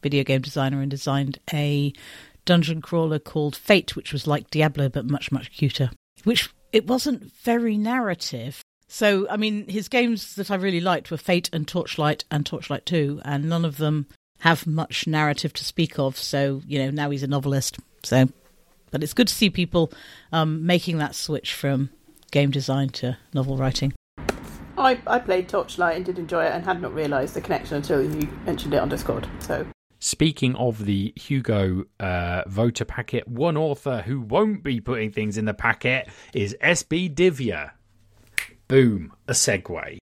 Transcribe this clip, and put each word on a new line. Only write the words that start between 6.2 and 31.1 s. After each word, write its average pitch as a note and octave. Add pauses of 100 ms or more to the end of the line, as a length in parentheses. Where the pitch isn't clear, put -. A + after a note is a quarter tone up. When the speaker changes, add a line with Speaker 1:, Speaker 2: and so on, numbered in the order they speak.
Speaker 1:
Which, A#3+ (220)
it A3
wasn't B3
very A#3
narrative. G3+ (260)
So, G3+
I G#3
mean, G#3+
his G3
games A#3
that G3
I G3+
really F#3
liked F3
were E3
Fate F3
and D3+
Torchlight D#3
and D3
Torchlight -
two, D3
and C#3+
none E3+
of C#3+
them D3+ (340)
have E3
much D#3+
narrative D#3
to -
speak -
of. C3+
So, C#3
you C#3
know, C3+
now D3
he's C#3
a C#3+
novelist. C#3 (240)
So, C3 (600)
but D3+
it's D3+
good B3
to -
see G#3+
people, E3+ (420)
um, D#3+
making E3+
that D3
switch -
from C#3 (420)
game C#3+
design C3+
to B2 (160)
novel C3+
writing. C3 (800)
Speaker 2:
I, C4
I A#3+
played F#3
Torchlight F3
and F#3
did F#3
enjoy E3
it E3
and E3+
had F3
not -
realised D3
the -
connection -
until D3
you D3+ (160)
mentioned D3
it C#3+
on -
Discord. - (140)
So. - (340)
Speaker 3:
Speaking C#3+
of A2+
the G2+